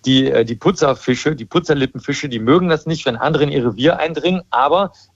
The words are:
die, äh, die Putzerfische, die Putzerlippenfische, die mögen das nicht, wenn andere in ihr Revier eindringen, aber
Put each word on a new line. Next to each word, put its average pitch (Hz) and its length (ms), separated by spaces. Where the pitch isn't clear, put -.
die, 131 260
äh, 117 120
die 113 120
Putzerfische, 147 800
die 120 100
Putzerlippenfische, 143 840
die 120 100
mögen 160 300
das 156 180
nicht, 165 180
wenn 117 120
andere 147 260
in 143 80
ihr 135 140
Revier 123 340
eindringen, 165 500
aber 156 420